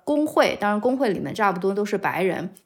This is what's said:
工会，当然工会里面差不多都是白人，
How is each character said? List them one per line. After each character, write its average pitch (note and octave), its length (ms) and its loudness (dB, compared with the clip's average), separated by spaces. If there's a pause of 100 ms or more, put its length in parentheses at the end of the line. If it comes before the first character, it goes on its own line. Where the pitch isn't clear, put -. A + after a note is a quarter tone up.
工 D4 240 2
会， C#4+ 320 2
当 G#3 120 0
然 G#3 100 0
工 B3+ 160 2
会 C4 100 0
里 F#3 120 0
面 C#3+ 140 -6
差 G3+ 200 2
不 F3+ 60 -4
多 F#3+ 140 -2
都 G#3 120 0
是 G3+ 120 -2
白 D3+ 240 -2
人， F#3 320 -2 (120)